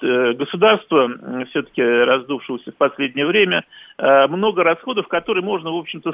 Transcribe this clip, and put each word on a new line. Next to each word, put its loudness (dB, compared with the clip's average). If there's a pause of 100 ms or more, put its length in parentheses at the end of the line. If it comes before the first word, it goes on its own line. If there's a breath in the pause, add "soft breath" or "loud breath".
э, 2
государства, 2
м, -10
все-таки -4
раздувшегося 0
в -20
последнее -2
время, 0 (340 loud breath)
э, 6
много -2
расходов, -2
которые -2
можно, -6
в -6
общем-то, -8